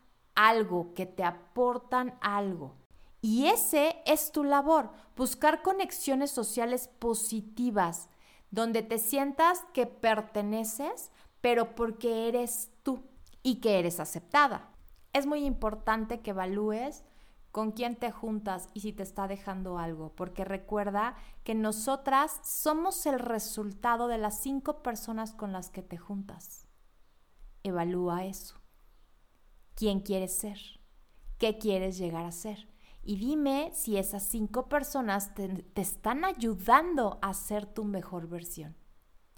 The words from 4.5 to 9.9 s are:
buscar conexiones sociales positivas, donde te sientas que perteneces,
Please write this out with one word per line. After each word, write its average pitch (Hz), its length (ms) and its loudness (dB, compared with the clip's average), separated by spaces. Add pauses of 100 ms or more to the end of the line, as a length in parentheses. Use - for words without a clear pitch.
buscar 302 460 2
conexiones 285 680 0
sociales 240 580 -2 (100)
positivas, 220 1120 0 (400)
donde 226 320 2
te 220 160 -2
sientas 285 760 4
que 247 140 2
perteneces, 220 1200 -2 (300)